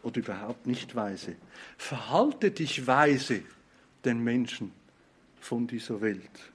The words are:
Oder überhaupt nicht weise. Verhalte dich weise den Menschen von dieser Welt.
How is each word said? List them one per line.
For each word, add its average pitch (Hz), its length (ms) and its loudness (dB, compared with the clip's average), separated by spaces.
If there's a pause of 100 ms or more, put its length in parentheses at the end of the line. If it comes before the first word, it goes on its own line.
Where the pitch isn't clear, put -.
Oder 120 160 -4
überhaupt 107 480 -8
nicht - 280 -4
weise. 98 420 -6 (420)
Verhalte 190 720 2
dich 135 360 -4
weise 131 540 4 (640)
den 117 180 2
Menschen 117 480 0 (680)
von 120 260 -2
dieser 113 360 -6
Welt. 98 520 -4